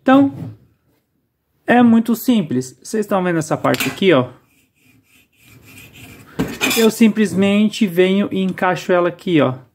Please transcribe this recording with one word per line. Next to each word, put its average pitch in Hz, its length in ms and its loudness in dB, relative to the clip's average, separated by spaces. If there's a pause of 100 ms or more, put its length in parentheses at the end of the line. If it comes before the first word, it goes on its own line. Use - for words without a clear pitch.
Então, 277 320 2 (1300)
é 247 160 4
muito 226 320 4
simples. 151 680 -2
Vocês 214 240 -6
estão 196 200 -2
vendo 170 160 0
essa 156 160 -4
parte - 320 -2
aqui, 185 240 2
ó? 127 160 2 (2500)
Eu 220 140 4
simplesmente 202 960 0
venho 185 420 0
e 190 100 -4
encaixo 185 520 -2
ela 175 160 2
aqui, 165 320 -2
ó. 131 140 0 (200)